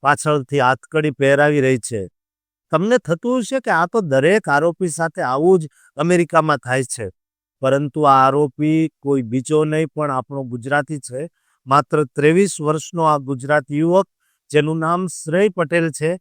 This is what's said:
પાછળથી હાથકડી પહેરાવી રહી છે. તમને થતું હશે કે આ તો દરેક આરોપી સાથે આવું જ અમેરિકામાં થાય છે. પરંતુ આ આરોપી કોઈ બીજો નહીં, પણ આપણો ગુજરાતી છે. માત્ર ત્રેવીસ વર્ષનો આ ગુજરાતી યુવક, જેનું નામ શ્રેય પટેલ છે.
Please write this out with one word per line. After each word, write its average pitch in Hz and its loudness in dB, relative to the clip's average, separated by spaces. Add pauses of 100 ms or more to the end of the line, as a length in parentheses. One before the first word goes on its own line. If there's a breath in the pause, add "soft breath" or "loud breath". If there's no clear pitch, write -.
પાછળથી 143 0
હાથકડી 139 0
પહેરાવી 143 2
રહી 131 2
છે. 101 -8 (640)
તમને 208 0
થતું 240 -2
હશે 262 -6
કે 240 -6
આ 170 2
તો 226 -2
દરેક 156 2
આરોપી 160 0
સાથે 165 -6
આવું 151 2
જ 156 -6 (280 soft breath)
અમેરિકામાં 156 0
થાય 127 -2
છે. 107 -12 (500)
પરંતુ 139 -2
આ 139 6 (120)
આરોપી 151 0 (100)
કોઈ 139 -2
બીજો 131 -2
નહીં, 156 -2
પણ 151 -6
આપણો 135 -6
ગુજરાતી 135 -4
છે. 135 -12 (380)
માત્ર 143 2
ત્રેવીસ 160 2
વર્ષનો 156 -4
આ 151 2
ગુજરાતી 139 -2
યુવક, 175 2 (440)
જેનું 151 0
નામ 170 -2
શ્રેય 180 0
પટેલ 165 -2
છે. 160 -4